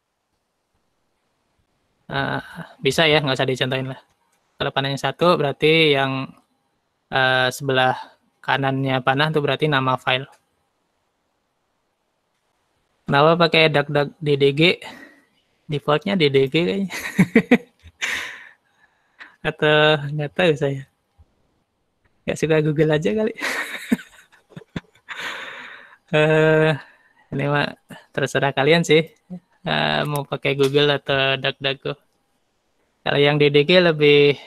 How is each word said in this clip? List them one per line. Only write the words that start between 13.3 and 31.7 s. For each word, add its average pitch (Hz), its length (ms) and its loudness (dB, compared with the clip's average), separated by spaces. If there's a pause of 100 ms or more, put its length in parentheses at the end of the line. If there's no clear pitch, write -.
pakai 160 320 4
dak 147 160 0
dak 147 320 -2
D 147 160 0
D 139 160 2
G? 147 80 0 (1040)
Defaultnya 151 480 -2
D 156 160 2
D 135 160 2
G 135 160 -4
kayaknya. 190 320 -4
<laughs> - 40 -10 (2500)
Atau 151 480 4 (160)
nggak 147 240 -6
tahu 180 160 2
saya. 139 320 -4 (1400)
Nggak - 120 -4
suka 156 240 0
Google 156 320 0
aja 156 240 0
kali. 214 220 -4
<laughs> - 40 -12 (2750)
Eh, 156 560 4 (600)
ini 139 160 -4
mah 147 260 -2 (380)
terserah 139 420 -2
kalian 160 320 2
sih. 156 160 4 (600)
Eh, 151 400 -2
mau 147 180 -4
pakai 139 300 -4
Google 139 480 2
atau 135 340 -2
DuckDuckGo. 139 600 -6 (1080)